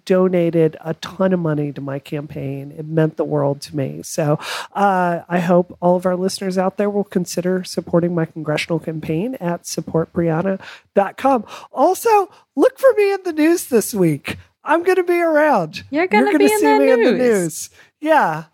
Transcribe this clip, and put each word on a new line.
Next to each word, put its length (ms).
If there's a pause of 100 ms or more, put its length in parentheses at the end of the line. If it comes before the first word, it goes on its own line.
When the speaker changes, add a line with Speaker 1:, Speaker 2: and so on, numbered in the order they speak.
Speaker 1:
donated 760
a 140
ton 360
of 80
money 320
to 80
my 200
campaign. 800
It 80
meant 300
the 80
world 380
to 160
me. 260
So, 360 (340)
uh, 560
I 100
hope 400
all 160
of 100
our 120
listeners 400
out 180
there 140
will 160
consider 580
supporting 500
my 120
congressional 540
campaign 600
at 260
support 460
brianna 480 (340)
dot 220
com. 300 (260)
Also, 580 (280)
look 200
for 200
me 160
in 100
the 80
news 360
this 260
week. 420 (300)
I'm 180
gonna 220
be 160
around. 680
Speaker 2:
You're 160
gonna 180
Speaker 1:
You're 80
gonna 60
Speaker 2:
be 120
in 80
Speaker 1:
see 140
Speaker 2:
the 60
Speaker 1:
me 120
in 140
the 80
Speaker 2:
news. 80
Speaker 1:
news. 480 (320)
Yeah. 420 (100)